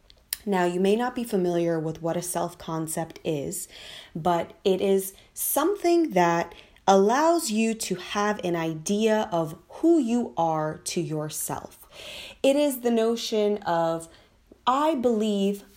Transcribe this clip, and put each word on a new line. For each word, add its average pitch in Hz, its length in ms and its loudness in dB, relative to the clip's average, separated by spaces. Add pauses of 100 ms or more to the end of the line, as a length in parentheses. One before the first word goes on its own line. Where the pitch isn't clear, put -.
(480)
Now, 190 180 2
you 175 140 0
may 190 160 2
not 247 200 -4
be 247 80 -6
familiar 170 560 0
with 160 240 -6
what 165 120 -4
a 175 60 -4
self-concept 165 1040 -6
is, 156 440 -6 (480)
but 170 380 -2 (100)
it 190 160 2
is 196 360 0 (180)
something 339 800 2
that 170 420 2 (340)
allows 254 600 4
you 226 240 2
to 220 220 -6
have 208 480 -2
an 175 120 -2
idea 202 760 0
of 165 260 -2 (120)
who 330 280 4
you 240 400 0
are 156 460 0
to - 180 -4
yourself. 156 880 -8 (560)
It 269 120 6
is 285 260 2
the 240 100 2
notion 220 720 0
of, 165 440 -2 (600)
"I 285 260 2
believe 214 720 0 (140)